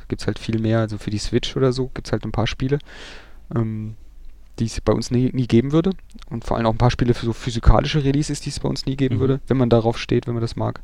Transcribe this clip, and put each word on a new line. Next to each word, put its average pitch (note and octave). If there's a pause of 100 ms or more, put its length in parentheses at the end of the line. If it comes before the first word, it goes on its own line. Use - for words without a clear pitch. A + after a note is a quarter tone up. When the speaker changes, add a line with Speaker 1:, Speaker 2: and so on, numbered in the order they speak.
Speaker 1:
gibt's -
halt -
viel A2
mehr. A2
Also A2
für -
die G#2
Switch -
oder C3+
so B2+
gibt's -
halt A2
ein A2
paar G#2+
Spiele, C#3 (760)
ähm, A2 (640)
die A#2
es -
bei A2
uns A#2
nie, B2
nie B2+
geben C3+
würde. E3+ (400)
Und A#2
vor A#2
allem A#2
auch A2+
ein A2
paar A#2+
Spiele A#2+
für A#2
so A2+
physikalische B2+
Releases, D3
die -
es -
bei C#3
uns -
nie C3+
geben C3
Speaker 2:
Mhm. -
Speaker 1:
würde, C3+
wenn C3
man B2
darauf A#2
steht, -
wenn A#2+
man A2+
das A2+
mag. A2